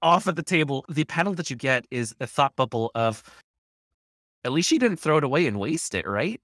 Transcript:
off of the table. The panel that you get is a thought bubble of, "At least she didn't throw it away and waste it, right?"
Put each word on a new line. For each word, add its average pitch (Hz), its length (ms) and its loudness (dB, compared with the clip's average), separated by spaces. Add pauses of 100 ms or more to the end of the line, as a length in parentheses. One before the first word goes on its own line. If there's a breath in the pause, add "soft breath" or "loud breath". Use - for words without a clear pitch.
off 170 260 4
of 175 80 0
the 160 80 -4
table. 143 460 0
The 151 160 -2
panel 190 300 -2
that 165 140 -6
you 131 60 -6
get 131 340 0
is 120 300 -4
a 127 80 -6
thought - 280 0
bubble 117 380 0
of, 113 300 0 (1200 loud breath)
"At 127 60 -4
least 165 180 0
she 320 80 4
didn't 226 200 2
throw 156 200 2
it 147 60 2
away 143 240 2
and 101 120 -2
waste 113 360 -4
it, 90 120 -4
right?" 123 360 -2